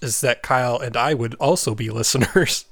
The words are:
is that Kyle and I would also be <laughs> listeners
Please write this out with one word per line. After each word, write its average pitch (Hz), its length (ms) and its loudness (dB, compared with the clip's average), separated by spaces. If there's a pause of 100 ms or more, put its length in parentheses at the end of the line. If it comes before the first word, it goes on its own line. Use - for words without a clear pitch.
is 117 200 -4
that 123 200 0
Kyle 123 360 0
and 120 180 -6
I 131 180 2
would 117 220 -2
also 143 380 2
be 110 160 -6
<laughs> - 0 -
listeners 117 800 0